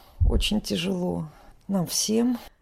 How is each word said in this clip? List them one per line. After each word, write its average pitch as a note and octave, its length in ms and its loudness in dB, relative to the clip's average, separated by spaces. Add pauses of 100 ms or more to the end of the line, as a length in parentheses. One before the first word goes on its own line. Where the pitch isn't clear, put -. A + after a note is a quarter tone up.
(240)
Очень G#3+ 360 2
тяжело F3+ 680 -2 (380)
нам F#3 220 0
всем. A#3 500 0 (240)